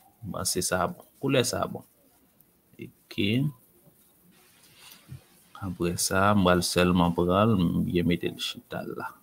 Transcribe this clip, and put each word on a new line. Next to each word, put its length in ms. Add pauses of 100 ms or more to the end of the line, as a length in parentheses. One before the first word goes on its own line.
(260)
m 100
panse 300
sa 240
bon. 180 (140)
Koulè 240
sa 240
bon? 160 (960)
Oke. 500 (2250)
aprè 380
sa 340
m 120
pral 200
sèlman 480
pran 380
l, 20
m 320
byen 220
mete 220
l 120
chita 400
l 160
la 100 (140)